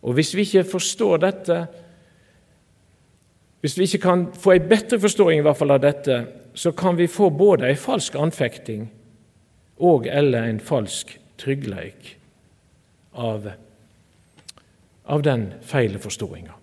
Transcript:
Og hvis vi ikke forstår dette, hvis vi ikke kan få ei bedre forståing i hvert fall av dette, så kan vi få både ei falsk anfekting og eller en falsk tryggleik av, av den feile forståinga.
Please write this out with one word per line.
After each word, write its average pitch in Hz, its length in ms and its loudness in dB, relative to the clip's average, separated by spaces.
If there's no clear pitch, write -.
Og 123 80 -4
hvis 151 220 0
vi 202 100 0
ikke 190 220 2
forstår 185 540 0
dette, 190 340 -2
hvis 147 180 -4
vi 185 100 2
ikke - 160 -4
kan 180 220 2
få 190 160 6
ei 180 80 4
bedre 214 400 2
forståing 185 380 4
i 147 60 2
hvert 143 120 4
fall 143 160 2
av 131 80 4
dette, 143 360 0
så 170 240 -2
kan 175 200 0
vi 175 120 2
få 196 240 2
både 175 320 4
ei 139 120 2
falsk - 400 -4
anfekting 117 680 -4
og 151 280 4
eller 131 360 0
en 110 160 -4
falsk - 480 -6
tryggleik 110 760 -10
av, 107 320 -6
av 147 200 -2
den 117 220 0
feile 110 360 -2
forståinga. 85 600 -12